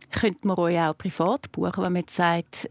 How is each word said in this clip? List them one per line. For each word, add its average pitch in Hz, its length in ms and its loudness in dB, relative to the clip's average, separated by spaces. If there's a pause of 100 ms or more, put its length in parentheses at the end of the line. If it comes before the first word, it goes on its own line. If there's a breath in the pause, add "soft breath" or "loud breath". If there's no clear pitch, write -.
(120)
Könnte - 360 0
man 185 120 2
euch 175 180 2
auch 160 180 2
privat 190 560 -2
buchen, - 320 -4
wenn 180 100 0
man 180 80 2
jetzt - 140 -8
sagt, 170 560 0